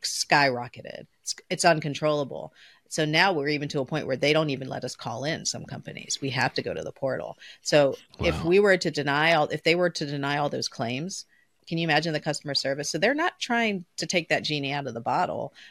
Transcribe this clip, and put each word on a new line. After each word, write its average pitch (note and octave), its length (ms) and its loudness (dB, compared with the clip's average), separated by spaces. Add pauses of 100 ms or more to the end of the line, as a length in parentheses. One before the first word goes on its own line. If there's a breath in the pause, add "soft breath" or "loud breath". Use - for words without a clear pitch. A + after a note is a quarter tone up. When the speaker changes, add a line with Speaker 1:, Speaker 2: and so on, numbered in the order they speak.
Speaker 1:
skyrocketed. - 1040 0 (160)
It's, - 120 -6 (140)
it's F#3 160 0
uncontrollable." D3+ 880 2 (360 soft breath)
So D#3+ 160 -2
now E3 280 6
we're C#3+ 160 0
even D3 200 0
to D3 120 -2
a C3 40 -2
point D3 240 -4
where C3 80 -2
they C#3+ 160 4
don't D#3 180 2
even C3+ 180 -6
let - 160 -6
us B2 120 -8
call A#2+ 280 -8
in, D#3 200 -4
some - 200 -6
companies. - 560 -8
We C3+ 100 -4
have B2+ 240 0
to - 80 -2
go F2 120 -6
to D#2+ 80 -6
the - 100 -8
portal. - 460 -6 (240 soft breath)
So C#3+ 340 4 (240)
if B2 220 2
Speaker 2:
Wow. E3 60 0
Speaker 1:
we F#3 120 6
were G3 160 6
to F3 140 -2
deny D3 440 2
all, D3+ 120 4
if D3+ 160 -6
they E3 140 6
were F3 140 2
to D3+ 160 -6
deny C#3+ 320 -2
all D3 100 0
those C3 200 -4
claims, C3 560 -6 (420)
can E3 120 -2
you E3 60 0
imagine D#3+ 280 2
the D3+ 80 -2
customer D3 340 -4
service? C#3 340 -2
So E3 100 -4
they're G#3 140 4
not E4 280 -2
trying A3 460 -2 (100)
to E3+ 100 -6
take E3+ 220 0
that C#3+ 160 0
genie C#3+ 280 -2
out C#3+ 140 -4
of A#2 80 -6
the A#2 60 -8
bottle. B2+ 520 -2 (180 soft breath)